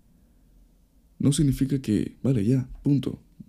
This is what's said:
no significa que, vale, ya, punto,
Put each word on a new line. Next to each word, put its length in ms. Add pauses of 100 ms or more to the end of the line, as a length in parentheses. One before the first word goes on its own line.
(1200)
no 120
significa 500
que, 400
vale, 220
ya, 260 (120)
punto, 400 (280)